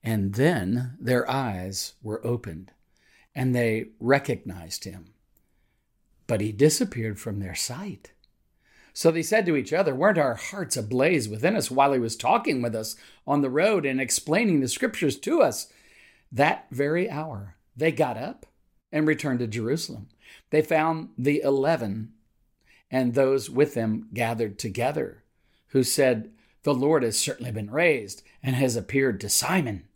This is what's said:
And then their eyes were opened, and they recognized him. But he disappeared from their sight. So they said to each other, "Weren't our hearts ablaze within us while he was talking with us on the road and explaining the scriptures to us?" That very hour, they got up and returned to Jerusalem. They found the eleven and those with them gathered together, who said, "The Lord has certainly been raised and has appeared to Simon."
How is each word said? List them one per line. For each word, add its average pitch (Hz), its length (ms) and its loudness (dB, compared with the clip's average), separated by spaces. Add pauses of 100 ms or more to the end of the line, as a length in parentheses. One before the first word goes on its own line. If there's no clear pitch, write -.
And 101 300 0
then 123 640 0
their 123 280 0
eyes 98 720 -4
were 110 240 -8
opened, 98 460 -6 (640)
and 127 180 0
they 113 340 0 (120)
recognized 107 840 -2
him. 87 300 -16 (1120)
But 107 120 0
he 107 120 -2
disappeared 120 680 0
from 101 220 -8
their 90 160 -8
sight. 127 560 -10 (800)
So - 180 4
they 165 140 0
said 214 220 2
to 160 100 4
each 139 160 -2
other, 160 240 2
"Weren't 180 200 4
our 135 200 2
hearts 180 400 -6
ablaze 123 520 2
within 120 280 0
us 131 160 -2
while 139 200 6
he 131 60 2
was 113 160 -2
talking 156 480 0
with 117 100 -2
us 110 220 -6 (320)
on 143 140 2
the 135 100 0
road 170 340 2
and 135 160 -2
explaining 160 600 2
the 131 80 0
scriptures 180 520 -2
to 294 220 2
us?" 135 240 0 (640)
That 143 400 2
very 147 400 0
hour, 135 460 -10 (200)
they 160 140 2
got 135 260 0
up 151 300 -10 (460)
and 156 160 2
returned 139 320 0
to 120 80 -2
Jerusalem. 117 580 -4 (440)
They 156 120 4
found 160 460 0 (100)
the 143 220 2
eleven 131 720 0 (800)
and 127 220 0
those 135 360 2
with 143 240 2
them 110 400 -2
gathered 113 420 -2
together, 123 680 -4 (440)
who 135 140 2
said, 123 480 2 (320)
"The 147 120 2
Lord 139 280 4
has 113 160 0
certainly 123 320 -4
been 104 220 -6
raised 139 500 0 (180)
and 127 140 -2
has 127 220 2
appeared 117 460 0
to 104 60 -8
Simon." 131 680 0